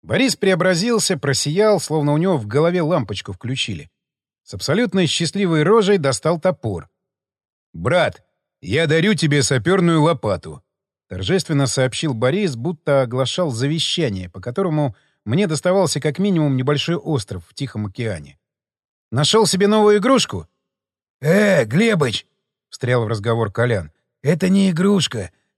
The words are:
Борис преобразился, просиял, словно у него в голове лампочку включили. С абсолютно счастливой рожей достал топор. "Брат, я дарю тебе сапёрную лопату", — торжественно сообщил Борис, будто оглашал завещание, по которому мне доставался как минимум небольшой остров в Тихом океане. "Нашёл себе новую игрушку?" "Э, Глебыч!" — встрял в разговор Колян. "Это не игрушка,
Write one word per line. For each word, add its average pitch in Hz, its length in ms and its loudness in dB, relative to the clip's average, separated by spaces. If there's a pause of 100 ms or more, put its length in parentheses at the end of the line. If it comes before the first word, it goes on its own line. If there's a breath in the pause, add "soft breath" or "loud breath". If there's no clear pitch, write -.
Борис 196 340 0
преобразился, 185 800 0
просиял, 165 640 0
словно 147 320 0
у 147 40 2
него 175 200 2
в 110 100 -4
голове 160 340 0
лампочку 113 520 -4
включили. 110 580 -8 (540)
С - 100 -16
абсолютно 185 520 0
счастливой 165 580 0
рожей 202 340 4
достал 156 400 0
топор. 104 500 -4 (840)
"Брат, 123 500 -2 (380)
я 147 260 -2
дарю 165 280 2
тебе 147 280 2
сапёрную 165 580 2
лопату", — 123 600 -2 (460)
торжественно 139 580 -2
сообщил 127 480 -2
Борис, 139 400 0
будто 139 480 -2
оглашал 131 480 -2
завещание, 120 800 -2
по 98 100 -16
которому 151 540 -2 (300 soft breath)
мне 180 240 0
доставался 180 520 0
как 151 200 -4
минимум 160 360 0
небольшой 139 380 -2
остров 113 540 -6
в - 60 -20
Тихом 107 320 -8
океане. 95 520 -8 (720)
"Нашёл 151 360 2
себе 190 200 2
новую 208 320 4
игрушку?" 196 480 0 (720)
"Э, 180 440 2
Глебыч!" — 160 640 0 (420)
встрял 123 360 -2
в 107 40 -4
разговор 113 420 -2
Колян. 107 400 -2 (320)
"Это 170 260 0
не 196 220 4
игрушка, 165 640 0 (260)